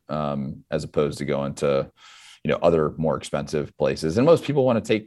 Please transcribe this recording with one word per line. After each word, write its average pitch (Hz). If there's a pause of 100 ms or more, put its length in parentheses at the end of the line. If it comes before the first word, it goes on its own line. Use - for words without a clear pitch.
um, 71
as 76
opposed 73
to 71
going 69
to, 69 (540)
you 76
know, 71
other 80
more 76
expensive 71
places. 76
And 123
most 165
people 139
wanna 120
take, 107